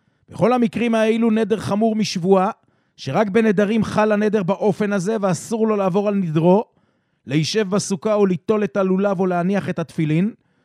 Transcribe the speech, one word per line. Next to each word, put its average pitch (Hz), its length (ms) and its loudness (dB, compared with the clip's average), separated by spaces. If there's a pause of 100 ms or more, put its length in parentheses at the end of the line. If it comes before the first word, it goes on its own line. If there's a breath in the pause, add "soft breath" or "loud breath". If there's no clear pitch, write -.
(280)
בכל 214 240 0
המקרים 233 420 0
האלו 220 360 2
נדר 214 260 0
חמור 208 400 -2
משבועה, 190 540 0 (460)
שרק 190 320 -2
בנדרים 208 560 2
חל 214 280 0
הנדר 208 300 0
באופן 202 500 -2
הזה, 202 280 -2
ואסור 214 460 -2
לו 214 100 0
לעבור 196 320 0
על 208 60 -2
נדרו, 180 500 2 (600)
להישב 160 440 -2
בסוכה 208 440 -2
או 208 120 4
ליטול 208 380 0
את 202 120 -4
הלולב 190 440 0
או 190 60 0
להניח 180 420 -2
את 180 100 -6
התפילין, 165 560 -2 (300)